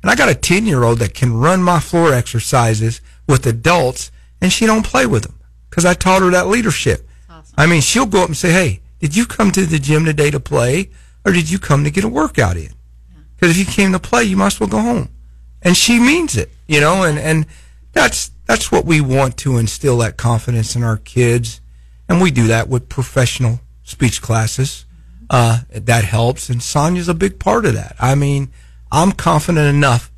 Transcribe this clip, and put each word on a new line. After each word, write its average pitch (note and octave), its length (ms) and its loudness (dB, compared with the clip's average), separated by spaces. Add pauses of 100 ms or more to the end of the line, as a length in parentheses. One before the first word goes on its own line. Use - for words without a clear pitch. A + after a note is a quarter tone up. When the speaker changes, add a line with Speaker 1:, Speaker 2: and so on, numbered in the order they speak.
Speaker 1:
And G3 100 -2
I A#3 40 2
got B3+ 140 2
a D3 60 2
ten-year-old C3+ 640 0
that G#2+ 140 -2
can B2 200 0
run E3 300 2
my F3 160 2
floor E3 340 2
exercises A#2 880 0 (260)
with B2+ 180 2
adults, B2+ 680 0 (300)
and F#3 120 2
she - 120 0
don't A3 200 2
play B3+ 200 0
with B2+ 180 0
them - 120 -14 (340)
'cause E3+ 160 0
I F3+ 80 4
taught F#3 280 2
her F#3 100 4
that F3+ 160 2
leadership. G#3 600 -2 (220)
Speaker 2:
Awesome. - 280 -20
Speaker 1:
I D3 100 4
mean, E3+ 140 4
she'll A#3+ 240 0
go G3 180 2
up F3 40 -2
and D#3+ 100 -6
say, F3 140 0
"Hey, E3 300 0 (180)
did D3+ 160 -2
you A#3 100 2
come G#3 260 0
to F#3+ 140 2
the D#3+ 140 0
gym D3+ 260 0
today D3+ 260 2
to C#3+ 100 -2
play, C3 480 -2 (360)
or G3 60 2
did E3+ 180 0
you F#3 100 -2
come C#3+ 260 0
to D3 60 0
get F#3+ 120 -2
a A3 60 -2
workout A#3 480 -2
in? D#2 60 -8
Speaker 2:
Yeah. - 560 -20 (200)
Speaker 1:
'Cause F3+ 120 4
if E3 60 2
you G3 80 0
came G3 280 0
to F#3 60 0
play, A#3+ 240 -2
you F#3+ 140 -2
might G3 100 2
as G3 120 -4
well G#3 100 -2
go G#3+ 120 -2
home." A3+ 280 -2 (520)
And F3+ 160 2
she A#3 220 2
means D4 380 2
it, - 140 -6 (160)
you D3 140 2
know, F3 220 2
and, D3+ 160 0
and D#3 260 0 (480)
that's, - 380 -2 (140)
that's - 260 -2
what - 140 0
we D#3 160 2
want C3 360 0
to C3 200 0
instill, A#2+ 420 0
that A2+ 180 -2
confidence A#2 580 -2
in A#2+ 80 -2
our A2+ 140 -2
kids. A#2+ 640 -2 (480)
And F3+ 140 2
we F#3 100 4
do A#2+ 160 2
that A2+ 220 0
with B2+ 200 -4
professional B2 720 -2 (240)
speech - 380 -4
classes. A2+ 640 -4 (440)
Uh, A#2 300 2 (140)
that A2 320 0
helps. A#2 440 -2
And A#2+ 140 -4
Sonia's E3+ 460 -2
a F3 40 0
big F#3+ 240 -2
part A3 280 0
of C3 80 2
that. G2+ 260 -8
I C3 160 0
mean, C#3+ 340 -2 (440)
I'm F3 180 2
confident D#3+ 560 0
enough C#3+ 500 0